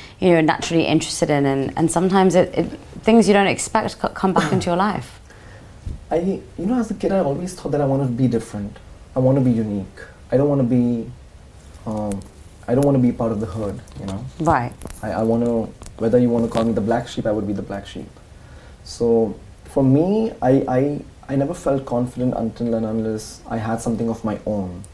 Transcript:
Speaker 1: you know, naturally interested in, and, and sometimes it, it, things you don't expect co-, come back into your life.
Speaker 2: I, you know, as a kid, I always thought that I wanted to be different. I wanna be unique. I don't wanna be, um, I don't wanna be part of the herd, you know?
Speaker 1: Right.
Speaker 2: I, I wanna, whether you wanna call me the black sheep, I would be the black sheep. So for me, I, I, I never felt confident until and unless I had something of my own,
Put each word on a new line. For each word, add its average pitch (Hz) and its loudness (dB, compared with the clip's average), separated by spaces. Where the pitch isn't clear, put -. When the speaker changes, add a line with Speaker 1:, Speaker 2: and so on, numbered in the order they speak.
Speaker 1:
you 185 4
know, 165 6
naturally 160 2
interested - 0
in, 143 4
and, 135 0
and 160 2
sometimes 185 4
it, 175 4
it, - 2
things 220 6
you 202 6
don't 202 6
expect - -2
co-, - -2
come 190 -2
back 160 2
into - 0
your 170 0
life. - -4
Speaker 2:
I, 175 -2
you 170 -4
know, 247 0
as 226 -2
a 196 -4
kid, - -2
I 196 2
always 175 -2
thought - -8
that 147 0
I 143 2
wanted 135 2
to 123 -2
be 127 2
different. 107 -4
I 131 -2
wanna 131 4
be 127 4
unique. 104 -2
I 127 4
don't 143 4
wanna 139 2
be, 120 2
um, 107 -4
I 120 2
don't 143 4
wanna 139 4
be 120 4
part 113 -2
of 104 -4
the 110 -4
herd, 104 -6
you 101 -10
know? 98 -6
Speaker 1:
Right. 139 0
Speaker 2:
I, 110 -6
I 110 -2
wanna, 113 0
whether 113 4
you 123 4
wanna 117 0
call 113 0
me 113 0
the 101 -2
black 117 -2
sheep, 110 -6
I 110 0
would 104 -4
be 104 -4
the 98 -6
black 98 -10
sheep. - -14
So 117 0
for - 0
me, 185 2
I, 131 4
I, 139 0
I 135 -2
never 143 0
felt 139 -2
confident 123 -2
until 113 -4
and 110 -2
unless 110 -6
I 113 -4
had 113 -4
something 113 -2
of 110 -6
my 104 -4
own, 95 -6